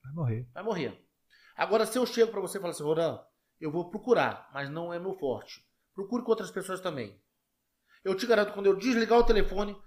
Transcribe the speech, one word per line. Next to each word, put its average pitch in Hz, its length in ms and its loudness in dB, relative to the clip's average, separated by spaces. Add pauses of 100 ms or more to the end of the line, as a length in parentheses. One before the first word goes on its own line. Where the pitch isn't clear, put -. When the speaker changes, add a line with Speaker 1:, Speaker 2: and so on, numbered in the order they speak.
Speaker 1:
Vai 131 100 -16
morrer. 123 400 -2
Speaker 2:
Vai 175 100 -12
morrer. 170 460 -6 (480)
Agora, 208 300 2
se 220 100 -2
eu 247 80 2
chego 226 280 2
pra 196 80 -4
você 185 180 -4
e - 20 -10
falo 175 120 -4
assim, 156 100 -10
"Ronan, 156 420 0 (360)
eu 156 100 -6
vou 170 180 -4
procurar, 175 640 0
mas 139 160 -6
não 170 240 -8
é 175 60 -6
meu 190 160 -6
forte. 127 520 -6 (280)
Procure 202 280 -4
com 226 80 -2
outras 214 200 -2
pessoas 185 300 -6
também." 127 380 -8 (840)
Eu 190 120 -2
te 226 100 -6
garanto, 208 260 2
quando 196 140 -2
eu 196 100 6
desligar 226 440 2
o 233 40 8
telefone, 202 600 2